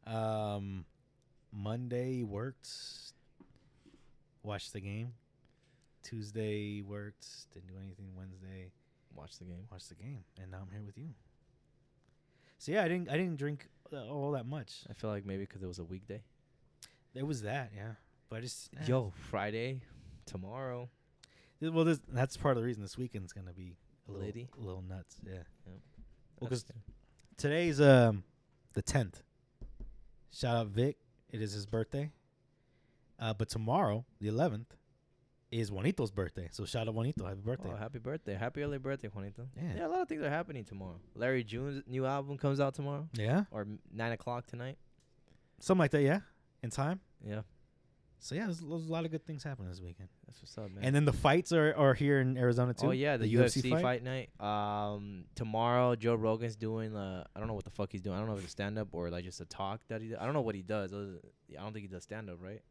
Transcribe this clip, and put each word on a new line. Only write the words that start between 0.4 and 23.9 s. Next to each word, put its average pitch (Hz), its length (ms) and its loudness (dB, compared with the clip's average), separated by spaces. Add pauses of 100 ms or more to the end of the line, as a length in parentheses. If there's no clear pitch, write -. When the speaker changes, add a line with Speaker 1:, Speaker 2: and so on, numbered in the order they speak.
Speaker 1:
Monday 123 720 -2
worked. 110 460 -6 (1700)
Watched 104 300 -8
the 104 80 -8
game. 110 320 -6 (920)
Tuesday 104 760 -4
worked. 104 440 -12 (280)
Didn't 90 140 -18
do 92 60 -16 (100)
anything. 95 320 -14
Wednesday. 92 560 -14 (420)
Speaker 2:
Watched - 260 -18
the 90 60 -16
game. 90 260 -12
Speaker 1:
Watched 92 180 -16
the 85 60 -18
game, 110 280 -12 (180)
and 92 100 -12
now 92 140 -10
I'm 92 60 -12
here 107 140 -10
with 101 120 -14
you. 156 120 -10 (1500)
So - 140 -8
yeah, 202 120 4
I 170 40 4
didn't, 175 220 0
I 143 80 2
didn't 170 200 0
drink, 143 300 -4 (240)
uh, 135 160 -8
all 143 240 -2
that 131 140 -2
much. 135 440 -8
Speaker 2:
I 107 40 -10
feel 110 160 -4
like 101 160 -2
maybe 98 200 -4
'cause 95 180 -12
it 95 40 -4
was 87 120 -8
a 85 40 -6
weekday. 92 380 -10 (920)
Speaker 1:
There 135 120 -4
was 143 180 -2
that, 117 320 -4
yeah. 107 180 -8 (360)
But 110 80 -8
I 113 40 -6
just, - 360 -10
eh. 123 80 -4
Speaker 2:
Yo, 120 300 2
Friday, 113 680 -4 (440)
tomorrow. 123 640 -8 (680)
Speaker 1:
Th-, 160 140 0
well, 165 120 8
this, 160 140 6 (100)
that's 127 280 2
part 139 200 4
of 113 40 2
the 117 60 2
reason 110 160 -2
this 95 140 -8
weekend's 107 360 -6
gonna 92 200 -12
be 90 240 -12 (300)